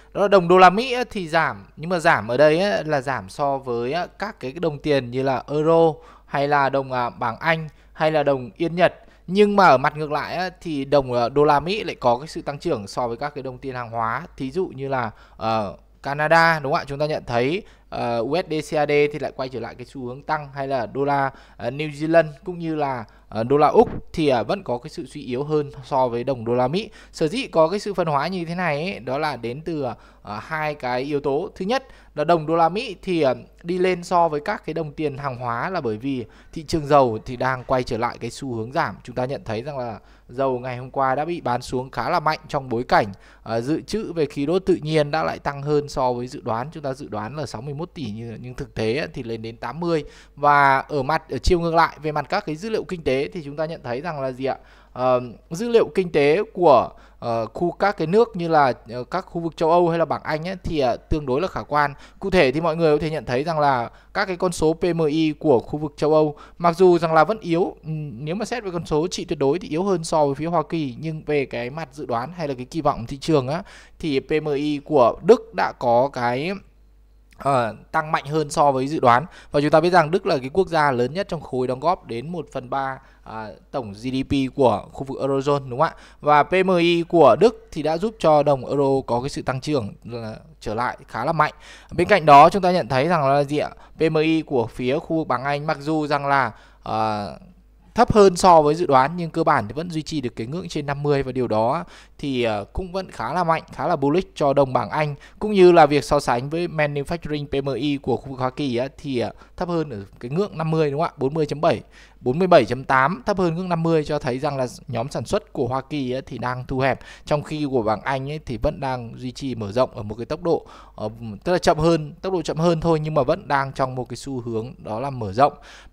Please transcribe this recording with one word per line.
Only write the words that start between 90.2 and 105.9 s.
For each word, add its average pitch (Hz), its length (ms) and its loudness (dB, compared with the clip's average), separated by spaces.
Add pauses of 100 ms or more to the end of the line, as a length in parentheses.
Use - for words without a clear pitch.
trở 110 140 -6
lại 117 240 -4 (100)
khá 117 160 -6
là 156 80 0
mạnh. 151 220 0 (380)
Bên 175 160 0
cạnh 185 180 4
đó, 147 220 12
chúng 190 140 2
ta 180 100 4
nhận 160 160 0
thấy 135 200 2
rằng 160 200 2
là 143 160 4
gì 143 140 -2
ạ? 98 120 -2 (280)
P 160 140 2
M 160 40 0
I 160 260 2
của 120 240 0
phía 127 320 -2
khu 165 180 -2
vực 156 120 0
bảng 123 160 -2
Anh 143 220 -4
mặc 151 140 -2
dù 151 260 0
rằng 143 200 -2
là, 135 260 2 (300)
ờ, 107 560 -4 (560)
thấp 233 180 4
hơn 196 240 8
so 170 260 8
với 147 120 2
dự 170 120 -2
đoán 135 300 4
nhưng 170 140 -6
cơ 165 140 -2
bản 135 240 2
thì 110 60 -12
vẫn 170 160 -8
duy 156 120 -4
trì 151 180 -6
được 120 160 -6
cái 113 100 -6
ngưỡng 170 220 -10
trên 151 180 -8
năm 143 160 -4
mươi 143 200 2
và 131 100 -6
điều 123 160 -2
đó 110 360 0 (340)
thì, 131 240 -2
ờ, 107 300 -2
cũng 180 200 -8
vẫn 190 180 -6
khá 117 220 -8
là 180 120 -2
mạnh, 160 180 0 (100)
khá 131 140 -6
là 170 100 2
bullish 147 380 0
cho 143 180 2
đồng 139 200 2
bảng 120 180 -2
Anh, 147 240 -2 (240)
cũng 214 140 -4
như 185 200 10
là 165 140 10
việc 143 180 2